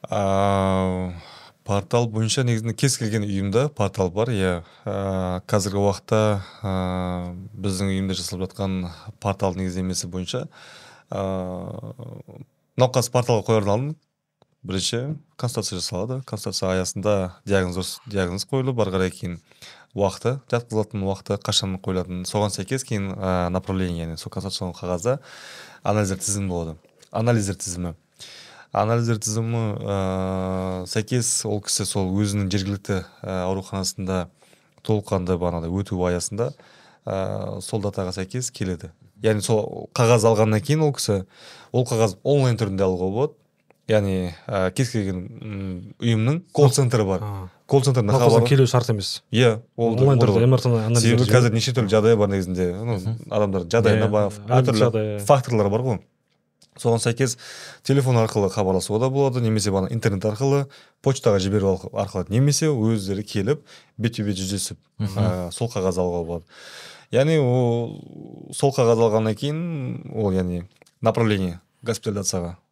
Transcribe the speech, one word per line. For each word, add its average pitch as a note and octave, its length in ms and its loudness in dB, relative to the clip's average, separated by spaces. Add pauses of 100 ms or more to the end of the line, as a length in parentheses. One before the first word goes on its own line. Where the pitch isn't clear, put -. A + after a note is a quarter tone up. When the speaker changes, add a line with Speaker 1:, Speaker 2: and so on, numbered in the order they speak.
Speaker 1:
А, F#2+ 1080 0 (520)
портал G#2 440 0
бойынша A2 360 0
негізінде A2+ 300 0
кез C3 240 0
келген G#2+ 280 -2
ұйымда G2 420 0
портал G2 420 0
бар, A2 220 -2
иә. F#2+ 200 2 (320)
А, F#2+ 640 -4
қазіргі G2 360 0
уақытта, G2+ 380 2 (420)
а, F2+ 720 -4 (160)
біздің G2 420 -2
ұйымда F#2+ 240 -2
жасалып F#2 320 -6
жатқан F#2+ 300 -4 (400)
портал G2 360 0
негіздемесі F#2 540 -4
бойынша, F#2 380 -6 (600)
а, F#2+ 880 -6 (840)
науқас B2 340 4
порталға A#2 320 2
қоярдың G2+ 300 4
алдын C#3 180 -2 (680)
бірінші F#2+ 440 -4 (320)
консультация A2+ 460 -4
жасалады. A2+ 440 -6
Консультация G2 480 -4
аясында F#2 680 -2
диагноз, F#2 640 -2
диагноз G2 400 -2
қойылып, C3 340 -2
ары F#2+ 120 0
қарай F#2 200 0
кейін F2 260 -10 (500)
уақыты, A2+ 580 -2
жатқызылатын A2 560 -4
уақыты, G2 360 -4
қашан F#2+ 420 -2
қойылатын, F2+ 440 -4
соған G#2 300 0
сәйкес B2+ 320 -6
кейін, G2 300 -4
а, F#2 340 0
направление, F#2 560 -2
яғни E2 100 -8
сол - 160 -12
консультациялық F#2 480 -8
қағазда F#2 380 -2 (640)
анализдер G2+ 380 0
тізімі G2+ 300 -4
болады. E2 280 -6 (320)
Анализдер G#2+ 480 0
тізімі. F2 380 -8 (720)
Анализдер A2+ 500 0
тізімі, A2+ 440 -2 (160)
а, F#2+ 1080 -4
сәйкес A#2+ 580 -2
ол G#2+ 160 -2
кісі - 280 -4
сол F#2 260 -2
өзінің G2+ 380 0
жергілікті, G2 480 -2 (220)
а, F#2 260 -6
ауруханасында F#2+ 800 -4 (560)
толыққанды F#2+ 560 0
бағанағыдай E2+ 340 -2
өту F#2+ 320 -4
аясында, G#2 460 -2 (520)
а, G2+ 560 -6
сол A2 220 -4
датаға F#2+ 320 -4
сәйкес F#2+ 400 -6
келеді. F2+ 380 -8 (320)
Яғни G#2+ 180 2
сол - 500 -2
қағаз A#2 320 6
алғаннан A2 380 4
кейін D#3 240 2
ол C#3+ 80 2
кісі, G2 300 -2 (480)
ол B2 120 2
қағаз A2 380 2
онлайн C3 380 4
түрінде G2 260 0
алуға F#2 240 0
болады. B2+ 240 -2 (560)
Яғни, F#2+ 440 2 (120)
а, F#2 240 0
кез B2 240 -2
келген, F#2+ 240 -2 (240)
м, G2 560 -10
ұйымның A#2 460 0 (100)
колл-центрі B2+ 540 6
бар. F#2+ 180 -2
Speaker 2:
А. F#2+ 220 -10 (180)
Speaker 1:
Колл-центріне B2+ 460 4
Speaker 2:
Науқастың A#2+ 100 4
Speaker 1:
хабарлап A#2 260 8
Speaker 2:
келуі C3+ 220 6
шарт B2 200 2
емес. G2+ 320 -4 (100)
Speaker 1:
Иә, A2+ 280 4 (160)
ол A2+ 200 2
да, B2+ 80 4
Speaker 2:
Онлайн C3+ 160 6
Speaker 1:
ол A#2 60 6
да. - 60 -
Speaker 2:
түрде A2+ 140 6
М C3 80 6
Р B2 80 4
Т-ны A#2+ 160 2
анализ A2 240 2
Speaker 1:
Себебі A#2+ 220 6
Speaker 2:
жүргізу. G#2 100 4
Speaker 1:
қазір A#2+ 180 6
неше A2+ 220 0
түрлі G#2+ 160 2
жағдай A2 260 6
бар G2+ 140 4
негізінде. F#2 480 0
Ну, A#2 160 -4
Speaker 2:
Мгм. G2+ 220 -4 (140)
Speaker 1:
адамдар G2 320 0
жағдайына G#2+ 440 4
Speaker 2:
Иә, G2+ 40 2
Speaker 1:
бар, G#2 200 2
Speaker 2:
әлеуметтік - 320 -4
Speaker 1:
әртүрлі B2+ 160 2
Speaker 2:
жағдай. G#2+ 480 2
Speaker 1:
факторлар B2 440 4
бар A2 100 2
ғой. B2 180 -2 (800)
Соған A#2 240 2
сәйкес A#2+ 340 0 (460)
телефон C3 340 4
арқылы G#2+ 340 4
хабарласуға F#2+ 500 0
да C3 100 2
болады, C3+ 320 0
немесе G#2+ 280 2
бағана F#2+ 220 0
интернет G#2+ 320 0
арқылы, C3+ 420 0 (360)
почтаға A#2+ 360 2
жіберу F#2+ 380 2
арқы-, - 160 -12
арқылы, G#2 380 -4
немесе C#3 400 2
өздері G#2+ 560 0
келіп, A2 340 -2 (380)
бетпе-бет G#2+ 400 -2
жүздесіп, F#2+ 380 -6 (220)
Speaker 3:
Мгм. G#2+ 200 -2
Speaker 1:
а, F2+ 320 0
сол A#2 180 -4
қағаз F#2 300 0
алуға F2 280 -2
болады. E2+ 180 -8 (680)
Яғни D3 300 4
ол, A#2 1120 -2
сол C3 160 2
қағаз A#2 320 4
алғаннан A2 320 4
кейін, D3 800 -6
ол, G#2+ 180 0
яғни F2+ 320 -2 (380)
направление G#2+ 580 2 (240)
госпитализацияға G2 720 -4 (160)